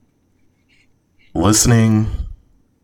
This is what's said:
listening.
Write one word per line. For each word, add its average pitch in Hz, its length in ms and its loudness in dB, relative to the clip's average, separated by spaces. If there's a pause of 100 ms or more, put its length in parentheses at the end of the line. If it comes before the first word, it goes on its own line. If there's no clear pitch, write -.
(1300)
listening. 110 760 2 (720)